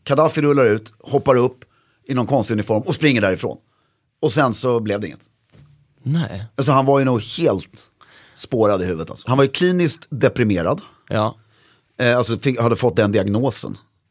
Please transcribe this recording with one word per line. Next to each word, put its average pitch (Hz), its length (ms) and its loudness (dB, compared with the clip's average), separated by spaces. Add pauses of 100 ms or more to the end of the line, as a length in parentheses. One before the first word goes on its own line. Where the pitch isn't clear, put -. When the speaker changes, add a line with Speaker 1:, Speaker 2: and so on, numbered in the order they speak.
Speaker 1:
Gaddafi 156 380 2
rullar 143 220 4
ut, 107 340 0
hoppar 135 380 2
upp 123 220 0 (500)
i 131 60 -4
någon 123 120 0
konstig 120 280 0
uniform 107 280 0
och 165 120 -4
springer 139 260 2
därifrån. 95 360 -2 (680)
Och 151 100 0
sen 135 220 2
så 120 260 0
blev 104 200 -4
det 101 60 -8
inget. 71 140 -14 (840)
Speaker 2:
Nej. 127 420 -4 (120)
Speaker 1:
Alltså 135 160 0
han 135 140 2
var 139 120 4
ju 135 60 2
nog 123 180 0
helt 107 580 -4 (540)
spårad 104 480 0
i - 20 -4
huvudet 82 260 -6
alltså. - 180 -16
Han 123 100 2
var 139 60 6
ju 135 60 2
kliniskt 180 600 0
deprimerad. 113 680 0 (280)
Speaker 2:
Ja. 110 280 -2 (640)
Speaker 1:
Eh, 120 160 2
alltså 117 220 0
fick, 127 220 -2
hade 117 160 2
fått 123 200 0
den 104 160 4
diagnosen, 104 640 -2 (340)